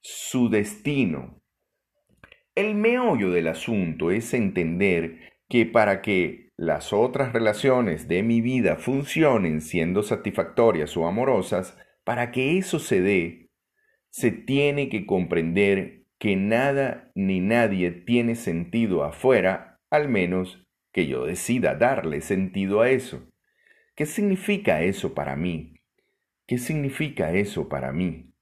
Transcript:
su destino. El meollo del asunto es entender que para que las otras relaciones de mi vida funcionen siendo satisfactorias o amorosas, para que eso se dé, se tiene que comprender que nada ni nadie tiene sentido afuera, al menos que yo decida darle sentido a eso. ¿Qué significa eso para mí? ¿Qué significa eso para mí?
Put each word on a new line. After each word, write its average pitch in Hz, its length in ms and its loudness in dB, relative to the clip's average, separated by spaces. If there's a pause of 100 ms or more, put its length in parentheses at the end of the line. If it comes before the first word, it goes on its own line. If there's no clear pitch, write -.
su - 420 -2
destino. 104 920 -2 (1120)
El 208 220 0
meollo 208 560 2
del 85 160 2
asunto 85 640 -2
es 117 240 -2
entender 87 960 0 (160)
que 117 160 4
para 104 380 2
que 90 540 -2
las 80 360 -2
otras 123 400 0
relaciones 113 720 0
de 87 140 2
mi 117 180 2
vida 113 360 2
funcionen 127 840 0
siendo 87 420 -2
satisfactorias 92 920 0
o 85 120 0
amorosas, 107 680 0 (280)
para 120 260 -2
que 139 300 0
eso 185 180 -4
se 101 240 2
dé, 90 480 0 (600)
se - 180 0
tiene 143 600 0
que 101 180 -4
comprender 90 1000 0 (140)
que 104 160 0
nada 127 800 0
ni 95 240 0
nadie 98 500 2
tiene 117 460 0
sentido 90 680 0
afuera, 95 840 0
al 151 180 2
menos 92 600 -2 (260)
que 85 140 0
yo 64 180 -2
decida 87 480 0
darle 80 480 0
sentido 95 600 0
a 127 100 4
eso. - 360 -4 (680)
¿Qué 151 100 -4
significa 190 800 0
eso 95 320 -2
para 71 200 -4
mí? 80 380 -6 (720)
¿Qué 123 140 -2
significa 139 760 -4
eso 95 340 -2
para 67 240 -6
mí? 80 500 -6